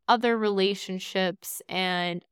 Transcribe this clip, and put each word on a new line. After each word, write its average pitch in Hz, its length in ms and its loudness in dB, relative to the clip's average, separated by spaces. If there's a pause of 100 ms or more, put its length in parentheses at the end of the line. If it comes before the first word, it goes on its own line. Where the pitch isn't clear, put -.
other 233 320 4
relationships 190 1300 -2
and 180 640 -2